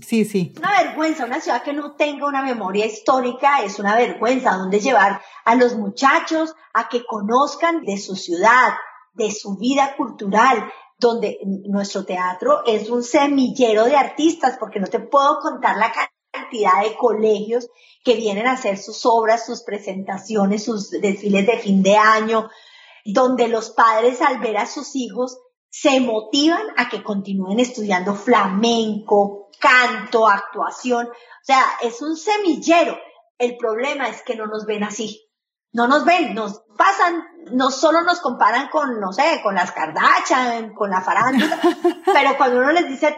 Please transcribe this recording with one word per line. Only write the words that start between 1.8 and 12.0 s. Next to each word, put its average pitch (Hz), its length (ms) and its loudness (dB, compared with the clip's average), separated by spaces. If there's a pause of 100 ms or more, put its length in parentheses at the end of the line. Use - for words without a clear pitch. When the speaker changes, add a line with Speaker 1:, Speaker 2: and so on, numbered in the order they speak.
Speaker 2:
tenga 285 320 -2
una 269 140 -2
memoria 214 440 -2
histórica 262 760 0
es 196 180 -8
una 202 160 0
vergüenza. 240 600 0
Donde 190 240 -2
llevar 202 400 2 (240)
a 233 120 4
los 247 200 4
muchachos 311 800 0 (180)
a 233 160 -2
que 240 160 -4
conozcan 269 800 0
de 202 160 -6
su 196 160 -10
ciudad, 214 600 2 (400)
de 208 180 -4
su 202 240 -10
vida 269 400 0
cultural, 220 720 0 (280)
donde 226 460 0
nuestro 196 600 -4